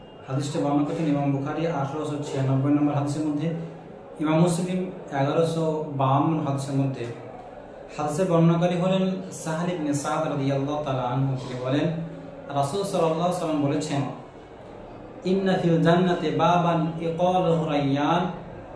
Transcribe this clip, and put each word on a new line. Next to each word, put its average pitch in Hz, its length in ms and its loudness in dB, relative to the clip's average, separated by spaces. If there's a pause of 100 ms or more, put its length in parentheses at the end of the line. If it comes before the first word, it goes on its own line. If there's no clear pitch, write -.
(280)
হাদিসটি 143 300 -2
বর্ণনা 147 260 2
করছেন 156 240 -2
ইমাম 143 240 2
বুখারী 156 340 -2
আঠারোশো 143 560 -2
ছিয়ানব্বই 135 480 2
নম্বর 147 240 4
হাদিসের 143 320 0
মধ্যে, 151 280 0 (680)
ইমাম 156 200 4
মুসলিম 180 500 2 (300)
এগারোশো 160 640 2 (120)
বাহান্ন 147 500 2
হাদিসের 135 280 -2
মধ্যে। 127 320 0 (880)
হাদিসের 160 360 0
বর্ণনাকারী 165 440 6
হলেন 190 340 2 (220)
সাহাল 165 400 -4
ইবনে 151 220 -2
সাদ 156 340 0
রাদিয়াল্লাহু 139 560 0
তাআলা 131 180 -2
আনহু। 131 340 0
তিনি 123 280 -6
বলেন, 147 200 2 (680)
রাসূল 143 280 0
সাল্লাল্লাহু 165 420 0
আলাইহি 180 120 2
ওয়াসাল্লাম 156 260 0
বলেছেন, 139 380 0 (1200)
"ইন্না 190 380 2
ফিল 165 200 4
জান্নাতি 175 480 4
বাবান 165 720 2
ইকালুহু 165 680 2
রায়্যান, 147 600 2 (460)